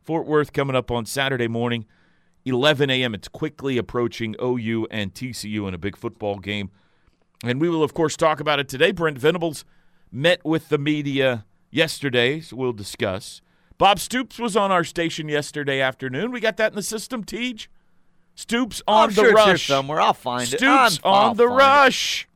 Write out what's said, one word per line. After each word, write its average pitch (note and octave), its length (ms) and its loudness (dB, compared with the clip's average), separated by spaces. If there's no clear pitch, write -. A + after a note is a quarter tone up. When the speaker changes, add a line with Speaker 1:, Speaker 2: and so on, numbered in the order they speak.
Speaker 1:
Fort D#3+ 260 -4
Worth D3 240 2
coming C#3 240 -2
up B2 160 -2
on A#2+ 140 -2
Saturday C3+ 420 -2
morning, A#2 380 -4
eleven C3+ 440 2
A B2+ 120 0
M. A#2+ 140 -2
It's - 140 -16
quickly C3+ 480 -6
approaching A2+ 600 -4
O B2+ 180 -2
U A2+ 340 -2
and G2+ 240 -8
T B2+ 180 -12
C G#2 160 -12
U G#2 180 -6
in F#2 60 -6
a F2+ 40 -10
big F#2+ 200 -8
football G#2 400 -8
game. G2+ 320 -6
And B2 160 -4
we E3 100 0
will, E3 140 0
of C#3 100 -2
course, D#3+ 220 -2
talk D#3 240 0
about D3+ 200 0
it C#3 100 -6
today. C#3 220 2
Brent E3 260 -2
Venables D#3+ 480 -2
met D#3+ 340 0
with D#3 240 -2
the D3+ 80 2
media C#3 680 0
yesterday, C#3+ 680 0
so A#2 160 -16
we'll B2+ 160 -2
discuss. G2+ 680 -8
Bob F#3+ 220 4
Stoops - 380 -6
was A3+ 200 -2
on G3 120 2
our F3+ 140 4
station D#3+ 460 -4
yesterday D3 500 -2
afternoon. C3+ 520 -4
We B3 100 -8
got A3 160 -2
that A3 140 0
in - 40 -20
the G3+ 80 -6
system, A3 400 -8
Tej? A3+ 440 -8
Stoops A#3 500 -4
on G#3+ 180 6
Speaker 2:
I'm A3+ 60 4
Speaker 1:
the G#3+ 40 -4
Speaker 2:
sure G3+ 180 6
it's G#3+ 80 4
here G#3+ 140 6
Speaker 1:
rush. - 140 0
Speaker 2:
somewhere. C#3 340 0
I'll G#3 120 4
find B2 300 -4
it. B2 160 -4
Speaker 1:
Stoops B3+ 440 4
Speaker 2:
I'm, F#3+ 80 4
Speaker 1:
on G3+ 140 6
Speaker 2:
I'll A#3 100 2
Speaker 1:
the A#3+ 120 6
Speaker 2:
find B3 60 0
it. - 20 -4
Speaker 1:
rush. C#4 800 4